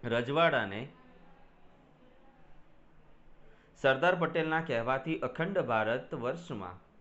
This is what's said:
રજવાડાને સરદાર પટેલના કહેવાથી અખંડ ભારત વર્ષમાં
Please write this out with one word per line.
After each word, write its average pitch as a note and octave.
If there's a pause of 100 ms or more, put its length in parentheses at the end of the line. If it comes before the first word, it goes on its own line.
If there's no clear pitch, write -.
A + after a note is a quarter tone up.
રજવાડાને B2 (3000)
સરદાર C#3
પટેલના D#3+
કહેવાથી C#3+
અખંડ E3+
ભારત A#2
વર્ષમાં A#2 (120)